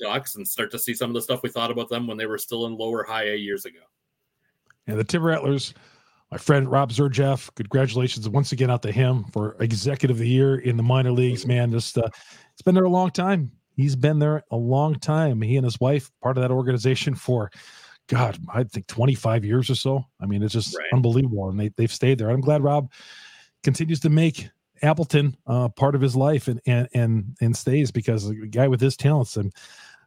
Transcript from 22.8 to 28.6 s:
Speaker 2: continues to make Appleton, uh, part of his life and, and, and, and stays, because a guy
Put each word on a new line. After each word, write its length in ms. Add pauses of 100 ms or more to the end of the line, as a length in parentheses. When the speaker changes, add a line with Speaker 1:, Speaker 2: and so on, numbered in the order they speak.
Speaker 2:
continues 380
to 80
make 400 (320)
Appleton, 560 (100)
uh, 220
part 260
of 60
his 160
life 320
and, 160
and, 300
and, 480
and 120
stays, 380
because 380
a 40
guy 340